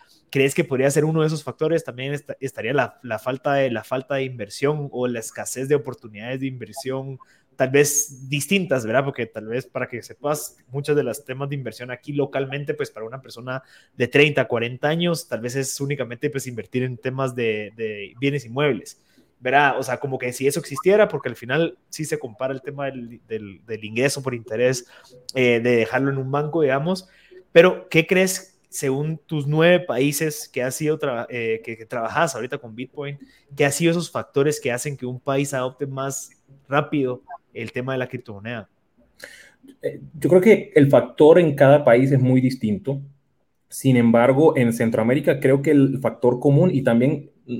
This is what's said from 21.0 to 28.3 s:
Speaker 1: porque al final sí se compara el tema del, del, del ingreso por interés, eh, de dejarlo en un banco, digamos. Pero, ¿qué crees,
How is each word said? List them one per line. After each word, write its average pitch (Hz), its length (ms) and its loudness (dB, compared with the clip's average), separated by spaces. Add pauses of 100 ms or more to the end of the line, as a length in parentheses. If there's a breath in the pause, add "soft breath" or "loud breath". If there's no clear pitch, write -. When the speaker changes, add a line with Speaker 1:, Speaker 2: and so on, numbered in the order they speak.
Speaker 1:
porque 139 200 -6
al 117 80 -8
final 143 400 -2 (140)
sí 156 160 -8
se 151 120 -4
compara 131 360 -8
el 131 80 -12
tema 139 240 -8
del, 120 420 -12
del, 107 380 -10
del 107 180 -10
ingreso 123 380 -2
por 127 120 -4
interés, 120 540 -2 (460 soft breath)
eh, 123 280 4
de 123 140 4
dejarlo 127 340 0
en 135 60 -2
un 131 160 -6
banco, 151 300 -2
digamos. 147 440 0 (460 soft breath)
Pero, 170 380 6
¿qué 165 160 4
crees, 185 520 0 (120)